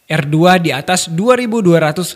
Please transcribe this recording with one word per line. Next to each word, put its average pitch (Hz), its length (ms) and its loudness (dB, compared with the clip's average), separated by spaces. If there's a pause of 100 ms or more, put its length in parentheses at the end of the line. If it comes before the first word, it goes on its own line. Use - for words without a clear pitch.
R 156 240 -2
dua 175 320 4
di 160 80 -2
atas 170 400 -4
dua 208 240 0
ribu 240 240 -2
dua 170 320 2
ratus 165 260 -8